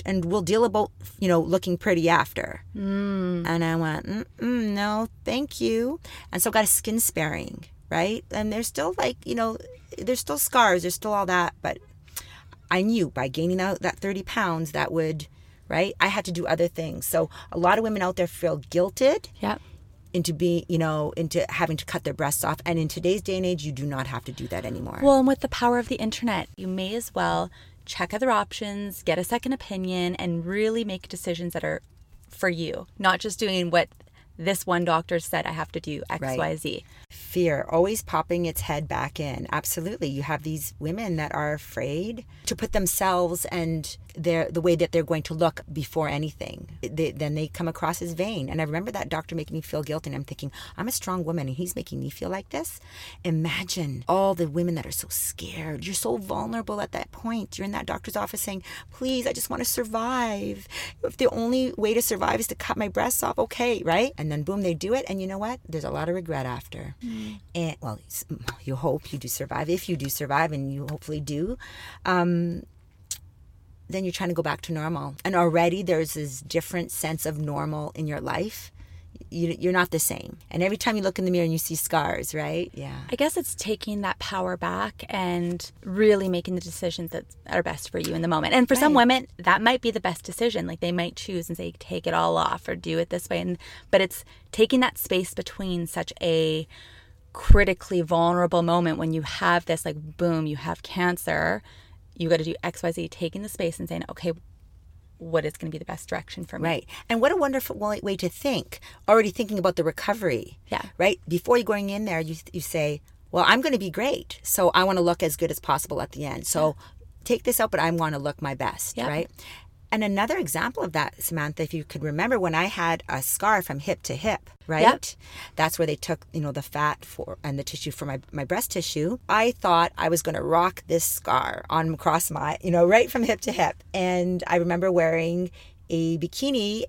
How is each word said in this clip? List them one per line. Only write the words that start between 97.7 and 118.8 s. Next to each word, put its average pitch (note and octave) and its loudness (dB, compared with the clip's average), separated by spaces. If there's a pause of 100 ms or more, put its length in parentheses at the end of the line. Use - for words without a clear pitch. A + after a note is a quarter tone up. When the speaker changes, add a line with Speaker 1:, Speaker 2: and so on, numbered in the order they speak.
Speaker 2:
vulnerable E3+ 4
moment E3+ 4
when D#3+ 0
you D#3+ 0
have F3 2
this, D#3+ -2
like, D3+ -6
boom, E3 2
you D3 -2
have E3 -6
cancer, F3 0 (540)
you E3 -2
gotta D#3+ 4
do E3 -2 (100)
X, - -6
Y, E3+ 0
Z, E3 -6
taking F3 -6
the G#3+ -10
space E3 -4
and F3 -6
saying, E3 -6
"Okay, E3+ -2 (840)
what D#3+ 0
is D3+ -2
gonna E3 -6
be D#3 -8
the - -10
best - -10
direction - -6
for F#3 -10
me?" E3 0
Speaker 1:
Right. - -2 (220)
And A#3 2
what C#4 6
a G4+ 4
wonderful C4+ 0
wa-, G#3 -2
way G3 -2
to F#3 -2
think, - -4 (280)
already G#3+ 8
thinking G#3 -2
about F3+ 2
the E3 2
recovery. D#3+ -2
Speaker 2:
Yeah. - -2 (140)
Speaker 1:
Right? - 2
Before F3 4
you're A#3+ 2
going G3+ 0
in G#3 -2
there, E3 0
you, D#3+ -4 (180)
you F3 -6
say, D3+ -2 (300)
"Well, F3 4
I'm A#3 8
gonna C4 2
be F#3 -4
great, - -4
so - 4
I F3+ 6
wanna F#3 4
look E3+ 2
as D#3 0
good D3+ -2
as D3 -8
possible D3 -2
at - -8
the C#3 -8
end. C3 -6
So D#3 2
Speaker 2:
Yeah. - -20 (380)
Speaker 1:
take A3+ 0
this A#3+ 2
out, A3 2
but F#3 2
I D#3+ 4
wanna D#3 0
look C#3+ -4
my C#3 -4
best," - -4